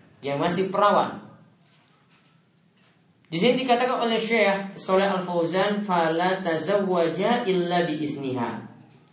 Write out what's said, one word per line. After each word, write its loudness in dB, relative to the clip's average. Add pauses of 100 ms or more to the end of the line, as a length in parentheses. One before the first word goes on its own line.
(220)
yang -2
masih 0
perawan. 2 (2000)
Di -4
sini 2
dikatakan 2
oleh 0
Syekh 0
Shalih 2
Al -4
Fauzan, 0
"Fala 0
tazawwaja 0
illa 0
bi -2
izniha." -6 (500)